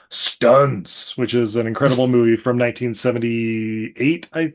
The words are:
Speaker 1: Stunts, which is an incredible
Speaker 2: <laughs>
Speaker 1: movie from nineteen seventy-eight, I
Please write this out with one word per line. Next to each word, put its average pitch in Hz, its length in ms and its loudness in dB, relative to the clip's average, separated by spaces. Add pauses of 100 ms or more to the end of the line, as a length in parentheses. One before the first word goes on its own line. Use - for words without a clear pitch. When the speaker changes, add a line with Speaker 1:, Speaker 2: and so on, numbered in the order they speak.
Speaker 1:
Stunts, - 1080 0
which 117 160 -4
is 113 220 0
an 117 120 -2
incredible 127 400 2
Speaker 2:
<laughs> - 0 -
Speaker 1:
movie 117 280 4
from 123 220 -2
nineteen 120 380 -2
seventy-eight, 117 1400 -2
I 160 220 -4